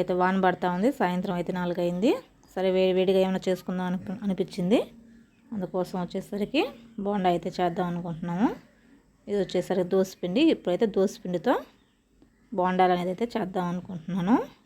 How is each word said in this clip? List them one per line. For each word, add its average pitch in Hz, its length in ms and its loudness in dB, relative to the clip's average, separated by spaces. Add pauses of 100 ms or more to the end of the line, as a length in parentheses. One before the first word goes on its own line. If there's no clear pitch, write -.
అయితే 180 180 0
వాన 185 160 4 (100)
పడతా 180 300 2
ఉంది, 196 140 2 (100)
సాయంత్రం 180 400 0
అయితే 175 200 -4
నాలుగు 175 260 -2
అయింది. 180 260 2 (440)
సరే, 190 200 0
వే-, 185 220 4
వేడిగా 185 280 4
ఏమైనా 190 220 0
చేసుకుందాం 185 440 -2
అనిపి-, 185 340 -6
అనిపించింది. 190 540 0 (760)
అందుకోసం 185 500 -4
వచ్చేసరికి 202 580 -4 (420)
బోండా 196 300 0
అయితే 175 240 -4
చేద్దాం 180 340 0
అనుకుంటున్నాము. 175 560 -2 (760)
ఇది 208 180 -2
వచ్చేసరికి 180 500 -2
దోసపిండి. 190 480 0 (120)
ఇప్పుడైతే 185 420 0
దోసపిండితో 190 580 0 (1040)
బోండాలు 185 380 4
అనేది 180 180 -2
అయితే 233 220 -2
చేద్దాం 185 360 -2
అనుకుంటున్నాను. 180 640 0 (300)